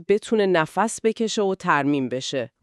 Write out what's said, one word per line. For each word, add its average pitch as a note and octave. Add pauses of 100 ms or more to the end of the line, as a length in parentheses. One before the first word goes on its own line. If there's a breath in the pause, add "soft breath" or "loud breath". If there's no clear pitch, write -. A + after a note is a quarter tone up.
بتونه G#3+
نفس F3+
بکشه A3
و F#3+
ترمیم C#3+
بشه. B2+ (100)